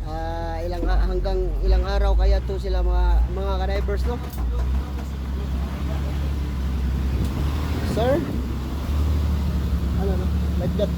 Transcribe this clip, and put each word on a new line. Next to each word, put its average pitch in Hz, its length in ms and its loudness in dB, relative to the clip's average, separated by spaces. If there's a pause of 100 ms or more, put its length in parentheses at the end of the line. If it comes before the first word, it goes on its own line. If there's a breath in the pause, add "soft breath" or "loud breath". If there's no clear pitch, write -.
Ah, 165 640 -4
ilang 175 160 -2
a-, 180 240 2
hanggang 185 400 0 (160)
ilang 185 240 4
araw 202 240 2
kaya 190 320 4
to 190 160 -2
sila, 185 240 0
mga, 180 220 4 (340)
mga 190 140 0 (100)
ka-drivers, 196 400 0
no? 240 160 0 (3750)
Sir? 247 240 2 (1800)
Ano, 196 80 2
no? 180 160 0 (320)
Like 175 160 0
that. 208 220 0